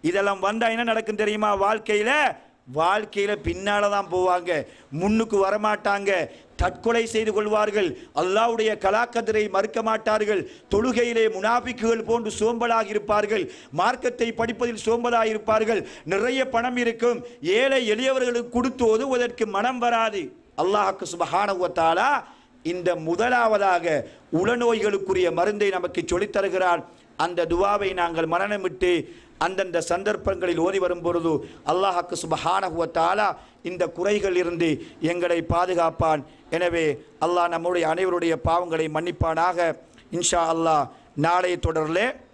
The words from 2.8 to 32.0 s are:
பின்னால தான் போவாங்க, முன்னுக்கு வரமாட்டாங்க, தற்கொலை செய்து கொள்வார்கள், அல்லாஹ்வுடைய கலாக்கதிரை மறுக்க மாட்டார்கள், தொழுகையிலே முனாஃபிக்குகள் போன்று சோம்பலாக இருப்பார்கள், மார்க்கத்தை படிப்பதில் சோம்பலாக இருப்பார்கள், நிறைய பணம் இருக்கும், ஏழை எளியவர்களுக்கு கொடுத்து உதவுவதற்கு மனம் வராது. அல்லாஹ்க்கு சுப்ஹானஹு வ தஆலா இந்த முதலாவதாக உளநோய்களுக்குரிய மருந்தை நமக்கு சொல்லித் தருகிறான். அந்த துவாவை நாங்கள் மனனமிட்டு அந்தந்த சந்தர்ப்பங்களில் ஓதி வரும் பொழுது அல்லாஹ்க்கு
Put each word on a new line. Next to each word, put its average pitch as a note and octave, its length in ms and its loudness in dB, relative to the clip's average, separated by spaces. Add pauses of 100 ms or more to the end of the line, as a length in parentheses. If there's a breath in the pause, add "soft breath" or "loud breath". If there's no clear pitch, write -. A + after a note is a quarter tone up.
பின்னால G3+ 460 0
தான் G3+ 220 -2
போவாங்க, F3+ 540 0 (240 loud breath)
முன்னுக்கு G3+ 560 0
வரமாட்டாங்க, G3+ 840 0 (260 loud breath)
தற்கொலை A3+ 500 0
செய்து A3 280 -2
கொள்வார்கள், G#3 640 0 (180 loud breath)
அல்லாஹ்வுடைய A3 640 2
கலாக்கதிரை G#3+ 720 0
மறுக்க G#3+ 320 0
மாட்டார்கள், G#3+ 720 0 (180 loud breath)
தொழுகையிலே A3+ 580 2
முனாஃபிக்குகள் A3+ 760 0
போன்று A3 280 0
சோம்பலாக A3 560 0
இருப்பார்கள், G#3 640 0 (200 loud breath)
மார்க்கத்தை A#3 600 0
படிப்பதில் A3+ 540 -4
சோம்பலாக A#3 400 2
இருப்பார்கள், A3 600 0 (180 loud breath)
நிறைய C4 440 0
பணம் B3 280 0
இருக்கும், A#3 480 0 (160 loud breath)
ஏழை A#3+ 500 2
எளியவர்களுக்கு B3 580 0
கொடுத்து B3 360 0
உதவுவதற்கு A#3+ 640 0
மனம் G#3+ 300 -2
வராது. A3+ 560 0 (240)
அல்லாஹ்க்கு G3 460 0 (100)
சுப்ஹானஹு F3+ 520 0
வ - 100 -2
தஆலா F3 480 2 (400 loud breath)
இந்த F3 320 0
முதலாவதாக F#3 1120 2 (240 loud breath)
உளநோய்களுக்குரிய G3 1000 2
மருந்தை G3+ 380 0
நமக்கு F3 360 -4
சொல்லித் G3 260 -2
தருகிறான். F#3 540 0 (320 loud breath)
அந்த E3+ 280 0
துவாவை G3 480 0
நாங்கள் E3+ 340 0
மனனமிட்டு F3+ 840 0 (280 loud breath)
அந்தந்த F3 440 -2
சந்தர்ப்பங்களில் F3+ 760 -2
ஓதி F#3+ 220 0
வரும் F3 220 0
பொழுது E3 460 0 (180 loud breath)
அல்லாஹ்க்கு F3+ 580 0